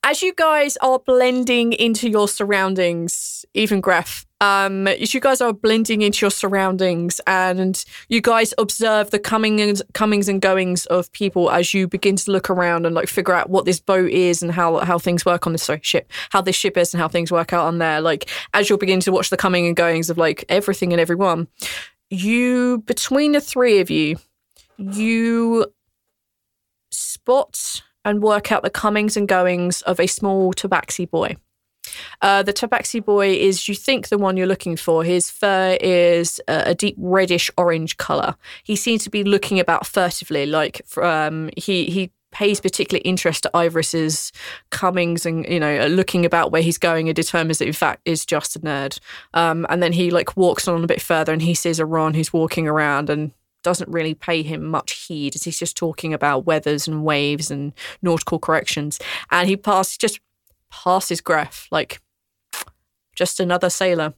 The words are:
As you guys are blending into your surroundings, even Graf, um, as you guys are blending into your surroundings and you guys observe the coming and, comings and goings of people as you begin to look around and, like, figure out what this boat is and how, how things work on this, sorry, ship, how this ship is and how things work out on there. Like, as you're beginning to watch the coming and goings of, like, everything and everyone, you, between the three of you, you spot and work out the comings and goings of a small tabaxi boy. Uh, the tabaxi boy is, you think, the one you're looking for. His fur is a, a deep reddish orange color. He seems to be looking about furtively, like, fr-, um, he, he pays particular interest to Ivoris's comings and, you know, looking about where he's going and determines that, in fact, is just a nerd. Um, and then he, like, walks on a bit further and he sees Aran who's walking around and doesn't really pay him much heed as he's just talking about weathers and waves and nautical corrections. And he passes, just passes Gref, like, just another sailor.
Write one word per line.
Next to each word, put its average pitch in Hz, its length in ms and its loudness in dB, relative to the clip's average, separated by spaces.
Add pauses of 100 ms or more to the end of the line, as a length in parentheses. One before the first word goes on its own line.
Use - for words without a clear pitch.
As 285 200 0
you 370 100 0
guys 302 460 2
are 262 220 2
blending 247 720 2
into 226 360 0
your 208 200 2
surroundings, 190 1160 -2 (100)
even 208 260 2
Graf, 180 440 0 (160)
um, 196 460 2
as 196 260 0
you 269 60 0
guys 262 220 2
are 240 120 2
blending 220 480 2
into 208 240 2
your 202 60 4
surroundings 185 960 0
and 185 580 0 (240)
you 233 120 2
guys 226 360 2
observe 214 540 2
the 208 80 0
coming 214 420 2
and, 208 220 0 (120)
comings 208 340 2
and 196 120 0
goings 185 460 2
of 180 240 0
people 185 400 0
as 175 240 2
you 190 140 2
begin 196 280 0
to 196 140 -4
look 190 180 0
around 175 380 0
and, 165 80 0
like, - 140 -2
figure 190 260 0
out 175 160 0
what 190 140 2
this 175 160 0
boat 185 300 2
is 180 340 2
and 170 80 -2
how, 165 260 0
how 170 180 0
things 175 300 0
work 175 180 0
on 170 80 -2
this, 160 120 -4
sorry, 156 180 -4
ship, - 260 -2 (220)
how 196 100 2
this 185 140 -2
ship - 220 0
is 175 180 2
and 175 60 -2
how 160 80 0
things 170 240 -2
work 170 200 0
out 170 140 2
on 170 120 0
there. 160 220 0
Like, 160 280 -2 (260)
as 202 140 2
you're 202 100 4
beginning 190 240 2
to 190 100 0
watch 185 180 0
the 185 60 -2
coming 180 300 2
and 170 80 2
goings 165 340 2
of, 165 100 -4
like, 160 300 2
everything 190 440 0
and 170 80 2
everyone, 170 480 0 (640)
you, 247 760 0
between 285 460 0
the 294 80 4
three 247 400 4
of 175 100 0
you, 156 280 0 (600)
you 226 880 0 (1300)
spot - 880 -2 (220)
and 208 180 0
work 208 300 2
out - 100 2
the - 80 0
comings 214 460 0
and 202 100 0
goings 180 560 2
of 269 160 -2
a 190 80 2
small 190 460 0
tabaxi - 580 -6
boy. - 240 -2 (880)
Uh, 196 180 4
the 202 120 -2
tabaxi 226 520 -4
boy 202 260 2
is, 190 360 2
you 202 80 -4
think, 240 360 -2
the 208 80 0
one 190 180 0
you're 185 100 0
looking 185 300 -2
for. 160 260 0
His 175 260 0
fur 190 520 0
is 175 680 2
a, 156 240 0
a 175 60 2
deep 208 220 -2
reddish 180 600 0
orange 165 380 0
color. - 400 -2 (260)
He 214 140 -4
seems 220 260 0
to 202 80 -10
be 208 140 -2
looking 202 340 2
about 175 300 2
furtively, 165 580 -2
like, 151 400 -2
fr-, - 160 -6
um, 160 540 -2
he, 180 300 -2
he 180 260 -4 (180)
pays 202 300 0
particular - 440 -2
interest 180 380 0
to - 140 -2
Ivoris's 165 760 0 (400)
comings 175 560 0
and, 165 220 -2
you 175 100 0
know, 147 300 2
looking 180 360 2
about 170 280 2
where 165 100 2
he's 165 160 0
going 160 300 0
and 160 80 0
determines 160 420 0
that, - 80 0
in 147 60 -2
fact, 156 320 0
is 165 200 -2
just - 300 -4
a 156 60 -12
nerd. 139 400 -6 (340)
Um, 165 340 2
and 175 140 2
then 170 100 2
he, 175 200 2
like, - 240 0
walks 180 320 2
on 170 160 0
a - 20 -2
bit - 160 0
further 160 300 0
and 160 100 -2
he 170 120 2
sees 165 260 -2
Aran 156 340 0
who's 160 180 -2
walking 160 360 0
around 151 420 0
and 151 220 -4 (300)
doesn't 175 280 -2
really 160 240 -4
pay 160 300 -2
him 156 200 -8
much 156 280 -4 (140)
heed 147 280 -6
as - 80 -8
he's 165 160 -8
just - 180 -6
talking 160 380 -4
about 143 320 0
weathers 151 400 0
and 156 180 -4
waves 147 460 0
and 143 220 -6 (280)
nautical 170 380 0
corrections. 151 640 -2 (320)
And 180 160 2
he 196 80 2
passes, 196 400 0
just 214 240 -2 (500)
passes 180 500 0
Gref, - 520 -2
like, - 280 -4 (1160)
just - 240 -2
another 180 280 0
sailor. 170 500 0